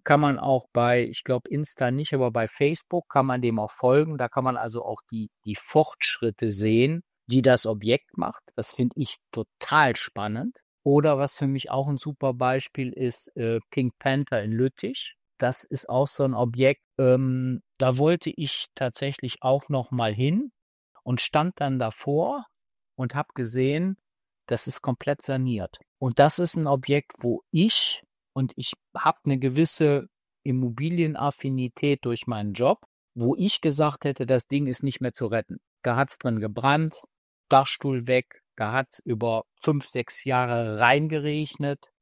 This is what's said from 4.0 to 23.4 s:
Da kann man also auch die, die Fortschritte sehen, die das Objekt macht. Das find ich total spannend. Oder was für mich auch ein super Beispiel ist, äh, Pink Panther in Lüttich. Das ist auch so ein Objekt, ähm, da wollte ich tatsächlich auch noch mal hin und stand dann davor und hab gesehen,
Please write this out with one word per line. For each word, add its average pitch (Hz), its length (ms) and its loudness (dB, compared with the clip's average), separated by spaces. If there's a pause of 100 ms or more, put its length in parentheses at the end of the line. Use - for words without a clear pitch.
Da 123 120 -2
kann 131 160 -2
man 123 100 0
also 117 300 -6
auch 110 160 -8 (100)
die, 110 180 -6 (140)
die 107 120 -6
Fortschritte - 920 0
sehen, 113 540 2 (240)
die 127 140 2
das 123 240 4
Objekt 110 520 -2
macht. - 260 -6 (120)
Das - 160 -6
find 123 240 0
ich 139 220 -6 (160)
total 131 640 0
spannend. 110 600 -6 (260)
Oder 143 340 4
was 139 200 -2
für 143 100 -2
mich 135 240 -4
auch 139 180 -2
ein 139 80 -2
super 139 360 -4
Beispiel 127 600 -4
ist, - 420 -6
äh, 113 240 -2 (100)
Pink 127 300 -2
Panther 135 420 -2
in 107 120 -4
Lüttich. 135 600 -4 (220)
Das 127 260 -2
ist - 240 -8
auch 135 200 0
so - 180 -2
ein 131 80 0
Objekt, 123 500 0 (140)
ähm, 127 640 2 (160)
da 127 200 2
wollte 165 320 2
ich - 360 -6 (100)
tatsächlich 131 640 -6
auch 135 280 0
noch 135 200 -2
mal 113 240 0
hin 170 380 0 (520)
und 123 180 -2
stand 160 400 0
dann 135 180 0
davor 156 640 -2 (520)
und 131 180 -6
hab 147 200 -8
gesehen, 135 600 0 (520)